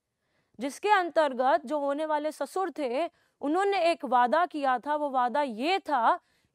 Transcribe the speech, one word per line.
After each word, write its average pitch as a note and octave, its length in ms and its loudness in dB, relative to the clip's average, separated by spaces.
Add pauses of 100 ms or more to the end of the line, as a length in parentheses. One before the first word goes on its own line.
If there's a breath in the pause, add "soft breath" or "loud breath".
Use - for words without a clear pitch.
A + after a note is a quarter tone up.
(600)
जिसके C#4 300 -4
अंतर्गत D4+ 760 2
जो D4 140 -4
होने C#4+ 260 -2
वाले D4+ 260 -2
ससुर F4 400 -6
थे, C#4 360 -4 (340)
उन्होंने F#4+ 380 0
एक E4 260 0
वादा B3 400 4
किया C4+ 340 -2
था। D4 160 -4
वो D4 140 -4
वादा B3+ 320 0
ये C#4+ 380 -2
था C#4 400 2 (360)